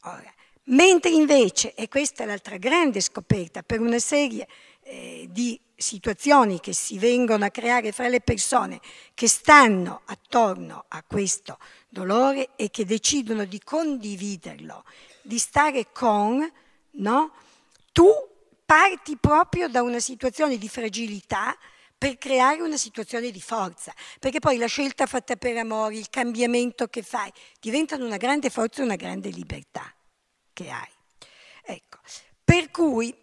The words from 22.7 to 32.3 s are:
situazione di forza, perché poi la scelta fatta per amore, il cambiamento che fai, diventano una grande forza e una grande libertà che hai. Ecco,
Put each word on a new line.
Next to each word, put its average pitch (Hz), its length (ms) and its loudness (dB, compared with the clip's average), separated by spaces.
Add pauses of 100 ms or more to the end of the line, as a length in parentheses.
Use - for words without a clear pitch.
situazione 233 540 -8
di 185 100 -16
forza, 190 520 -8 (260)
perché 269 200 -2
poi 277 180 2
la 233 100 0
scelta 277 380 -2
fatta 247 300 -4
per 233 220 -4
amore, 220 380 -4
il 214 140 -14
cambiamento 240 800 -2
che - 140 -10
fai, 202 300 -8 (280)
diventano 269 460 -4
una 214 120 -6
grande 262 320 0
forza 220 320 -4
e 262 40 -2
una 214 100 -2
grande 185 340 -10
libertà - 640 -14 (600)
che 175 160 -16
hai. 120 200 -12 (720)
Ecco, - 360 -18 (440)